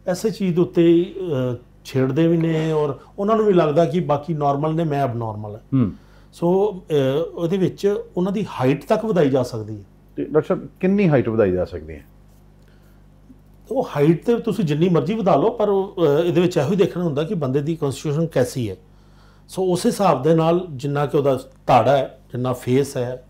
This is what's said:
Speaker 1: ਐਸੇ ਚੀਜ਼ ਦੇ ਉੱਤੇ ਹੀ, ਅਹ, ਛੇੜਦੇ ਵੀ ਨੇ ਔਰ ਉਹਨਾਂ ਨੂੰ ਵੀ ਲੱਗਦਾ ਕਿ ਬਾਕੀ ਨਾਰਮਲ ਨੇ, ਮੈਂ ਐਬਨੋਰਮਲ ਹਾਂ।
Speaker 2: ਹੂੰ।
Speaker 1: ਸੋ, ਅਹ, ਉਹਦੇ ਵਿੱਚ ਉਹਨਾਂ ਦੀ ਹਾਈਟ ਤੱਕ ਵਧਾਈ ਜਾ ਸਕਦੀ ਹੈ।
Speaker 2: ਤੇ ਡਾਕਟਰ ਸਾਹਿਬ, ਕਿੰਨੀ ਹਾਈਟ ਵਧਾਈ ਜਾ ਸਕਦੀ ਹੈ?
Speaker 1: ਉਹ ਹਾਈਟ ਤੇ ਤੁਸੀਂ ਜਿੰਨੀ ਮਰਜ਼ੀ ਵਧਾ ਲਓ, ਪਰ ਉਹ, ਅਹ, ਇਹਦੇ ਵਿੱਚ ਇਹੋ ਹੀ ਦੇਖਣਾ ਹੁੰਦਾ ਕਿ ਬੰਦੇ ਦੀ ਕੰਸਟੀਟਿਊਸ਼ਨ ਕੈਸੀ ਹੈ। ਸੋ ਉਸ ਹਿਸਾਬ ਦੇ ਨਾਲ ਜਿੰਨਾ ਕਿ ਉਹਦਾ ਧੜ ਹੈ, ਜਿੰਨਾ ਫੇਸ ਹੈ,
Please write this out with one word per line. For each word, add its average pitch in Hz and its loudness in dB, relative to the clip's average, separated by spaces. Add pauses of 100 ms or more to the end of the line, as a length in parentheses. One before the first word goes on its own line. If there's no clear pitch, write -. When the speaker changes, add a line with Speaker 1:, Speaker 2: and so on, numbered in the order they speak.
Speaker 1:
ਐਸੇ 185 -2
ਚੀਜ਼ 180 -2
ਦੇ 175 2
ਉੱਤੇ 170 2
ਹੀ, 170 2
ਅਹ, 127 -2 (300)
ਛੇੜਦੇ 131 0
ਵੀ 170 4
ਨੇ 160 0
ਔਰ 147 -2 (200)
ਉਹਨਾਂ 208 0
ਨੂੰ 214 2
ਵੀ 208 4
ਲੱਗਦਾ 160 4
ਕਿ 156 -2
ਬਾਕੀ 147 -2
ਨਾਰਮਲ 147 0
ਨੇ, 165 -2
ਮੈਂ 143 -2
ਐਬਨੋਰਮਲ 110 -6
ਹਾਂ। 104 -14 (140)
Speaker 2:
ਹੂੰ। 117 2 (420)
Speaker 1:
ਸੋ, 185 0 (200)
ਅਹ, 156 0 (380)
ਉਹਦੇ 170 -2
ਵਿੱਚ 196 0 (220)
ਉਹਨਾਂ 185 0
ਦੀ 202 -4
ਹਾਈਟ 131 -2
ਤੱਕ 214 0
ਵਧਾਈ 175 2
ਜਾ 131 0
ਸਕਦੀ 110 -10
ਹੈ। 101 -16 (320)
Speaker 2:
ਤੇ 143 -6
ਡਾਕਟਰ 151 0
ਸਾਹਿਬ, 175 -4 (120)
ਕਿੰਨੀ 196 2
ਹਾਈਟ 131 2
ਵਧਾਈ 110 2
ਜਾ 90 0
ਸਕਦੀ 80 -14
ਹੈ? 73 -18 (1700)
Speaker 1:
ਉਹ 233 -2
ਹਾਈਟ 156 4
ਤੇ 233 2
ਤੁਸੀਂ 214 -2
ਜਿੰਨੀ 151 2
ਮਰਜ਼ੀ 160 0
ਵਧਾ 190 2
ਲਓ, 156 2
ਪਰ 214 -2
ਉਹ, 196 -2
ਅਹ, 156 2
ਇਹਦੇ 175 2
ਵਿੱਚ 180 0
ਇਹੋ 143 0
ਹੀ 208 0
ਦੇਖਣਾ 175 0
ਹੁੰਦਾ 151 -2
ਕਿ 160 -4
ਬੰਦੇ 143 -2
ਦੀ 160 -4
ਕੰਸਟੀਟਿਊਸ਼ਨ 151 -4
ਕੈਸੀ 123 -2
ਹੈ। 92 -10 (720)
ਸੋ 185 -2
ਉਸ 175 -2
ਹਿਸਾਬ 175 2
ਦੇ 160 4
ਨਾਲ 170 2
ਜਿੰਨਾ 143 -4
ਕਿ 151 -2
ਉਹਦਾ 139 2 (320)
ਧੜ 120 4
ਹੈ, 135 0 (120)
ਜਿੰਨਾ 127 -4
ਫੇਸ 127 0
ਹੈ, 127 -8